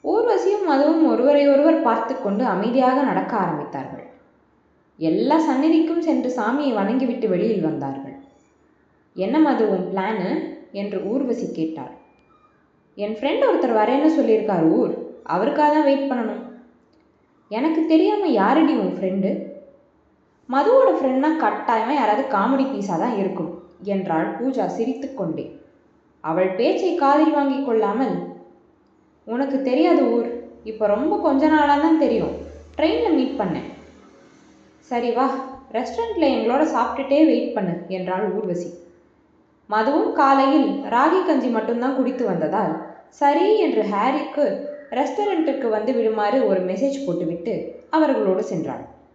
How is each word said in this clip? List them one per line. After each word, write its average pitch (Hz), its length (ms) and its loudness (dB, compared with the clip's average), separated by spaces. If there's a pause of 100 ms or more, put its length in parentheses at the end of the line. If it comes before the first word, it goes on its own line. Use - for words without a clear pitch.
ஊர்வசியும் 392 640 0
அதுவும் 302 380 4
ஒருவரை 277 420 4
ஒருவர் 294 340 4
பார்த்து - 400 -2
கொண்டு 202 220 -2
அமைதியாக 247 600 2
நடக்க 185 340 -2
ஆரம்பித்தார்கள். 151 680 -6 (960)
எல்லா 220 420 2
சந்நிதிக்கும் 320 600 2
சென்று 254 360 -2
சாமியை 247 360 -2
வணங்கிவிட்டு 220 560 -2
வெளியில் 190 320 0
வந்தார்கள். 139 540 -6 (1000)
"என்ன 214 240 -2
மது 254 300 2
உன் 180 240 -2
பிளானு?" 196 640 -4 (140)
என்று 202 320 -6
ஊர்வசி 233 500 -4
கேட்டாள். 160 380 -6 (1040)
"என் 208 180 -6
ஃப்ரெண்ட் 359 320 -2
ஒருத்தர் 269 360 2
வரேன்னு 277 280 2 (100)
சொல்லியிருக்கார் 196 520 2
ஊர், 226 220 2 (300)
அவருக்காக 294 500 2
தான் 302 100 4
வெயிட் 277 280 2
பண்ணணும்." 226 320 -4 (1080)
"எனக்கு 320 360 0
தெரியாம 381 420 4
யாரடி 262 480 4
உன் 185 240 -2
ஃப்ரெண்டு?" 190 500 -4 (1000)
"மதுவோட 427 380 4
ஃப்ரெண்ட்னா 269 380 2 (120)
கட்டாயமா 233 520 0
யாராவது 254 360 0
காமெடி 247 400 0
பீஸா 196 320 -4
தான் 220 180 -2
இருக்கும்" - 460 -4 (180)
என்றாள் 170 560 -2
பூஜா 240 280 -2
சிரித்துக்கொண்டே. 226 920 -6 (600)
அவள் 180 360 -2
பேச்சை 311 400 0
காதில் 294 360 4
வாங்கி 277 340 0
கொள்ளாமல், 214 600 -2 (960)
"உனக்கு 262 380 -2
தெரியாது 262 500 2
ஊர், 233 320 -2 (200)
இப்ப 214 240 -4
ரொம்ப 285 300 0
கொஞ்ச 311 300 2
நாளா 294 300 4
தான் 320 200 4
தெரியும், 226 340 0 (460)
ட்ரெயின்ல 392 360 2
மீட் 262 260 0
பண்ணேன்." 165 300 -4 (1120)
"சரி 240 320 -4
வா, 262 460 -2 (140)
ரெஸ்டாரண்ட்ல 403 480 -4
எங்களோட 262 460 2
சாப்பிட்டுட்டே 277 600 2
வெயிட் - 280 2
பண்ணு" 175 340 -4
என்றாள் 185 460 -4
ஊர்வசி. 180 360 -4 (1000)
மதுவும் 233 440 2
காலையில் 269 720 2
ராகி 330 420 2
கஞ்சி 262 220 0
மட்டும்தான் 240 480 -2
குடித்து 254 300 -2
வந்ததால் 165 600 -2 (240)
சரி 349 500 2
என்று 233 220 2
ஹாரிக்கு 240 840 -2 (240)
ரெஸ்டாரண்ட்டுக்கு 302 800 -2
வந்து 214 240 0
விடுமாறு 220 540 2
ஒரு 190 120 2
மெசேஜ் 196 460 -2
போட்டுவிட்டு 170 840 -6
அவர்களோடு 214 540 2 (100)
சென்றாள். 139 360 -8 (240)